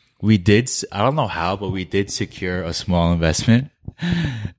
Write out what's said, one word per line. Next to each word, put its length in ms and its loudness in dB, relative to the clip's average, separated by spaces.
We 160 4
did, 280 4
s-, 260 -6
I 80 -4
don't 160 2
know 120 -2
how, 280 -4
but 140 -6
we 160 -4
did 260 -2
secure 500 -6
a 120 -6
small 400 2
investment. 580 2